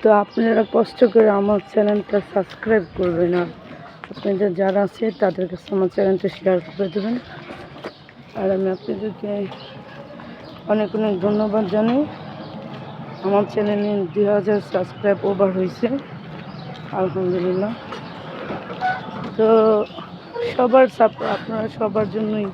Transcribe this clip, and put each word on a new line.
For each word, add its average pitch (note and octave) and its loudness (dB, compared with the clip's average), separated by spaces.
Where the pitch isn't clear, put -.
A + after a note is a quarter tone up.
তো A3 6
আপনারা G#3+ 2
কষ্ট A#3 4
করে G#3+ 6
আমার G3+ 2
চ্যানেলটা G#3 2
সাবস্ক্রাইব G#3 2
করবেন, F3 2
আর F3 0
আপনাদের G3 0
যারা F#3+ 2
আছে G3 -2
তাদের F#3 0
কাছে - -8
আমার F#3+ 4
চ্যানেলটা F#3+ 2
শেয়ার F#3 2
করে F#3+ -6
দেবেন। G#3 -2
আর F#3+ 0
আমি F#3+ 2
আপনাদেরকে G3+ -4
অনেক G#3+ 2
অনেক G#3+ 2
ধন্যবাদ G#3 2
জানাই। A3+ 2
আমার G3+ 2
চ্যানেলে G#3 0
দুই G3+ 4
হাজার G3+ 2
সাবস্ক্রাইব G3 0
ওভার G3 4
হয়েছে, F#3 0
আলহামদুলিল্লাহ। F#3 0
তো A3 4
সবার B3+ 6
সাপ-, A3 2
আপনারা A3 -4
সবার G#3+ -2
জন্যই G#3+ -2